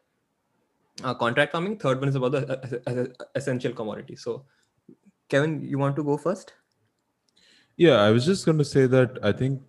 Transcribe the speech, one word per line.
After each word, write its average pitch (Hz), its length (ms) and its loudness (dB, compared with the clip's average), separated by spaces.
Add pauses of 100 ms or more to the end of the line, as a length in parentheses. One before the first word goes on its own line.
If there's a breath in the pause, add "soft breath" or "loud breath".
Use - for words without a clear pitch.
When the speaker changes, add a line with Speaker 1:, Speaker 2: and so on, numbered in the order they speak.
(1040)
Speaker 1:
uh, 123 100 -4
contract 120 380 0
farming. 185 240 -4
Third 131 240 -2
one 139 80 -2
is 139 80 -2
about 127 160 -2
the, 143 80 0 (100)
uh, 120 340 -8
uh, 127 60 -6 (120)
uh, - 220 -10 (120)
essential 123 360 -4
commodity. 107 440 -10
So, - 280 -10 (840)
Kevin, 143 340 -2
you 139 160 -6
want 139 160 0
to 156 80 -4
go 143 140 -2
first? 175 380 -6 (1200)
Speaker 2:
Yeah, 151 240 6
I 104 100 6
was 120 160 4
just 185 180 0
gonna 156 200 2
say 139 220 4
that 123 360 2
I 104 80 2
think 131 380 -2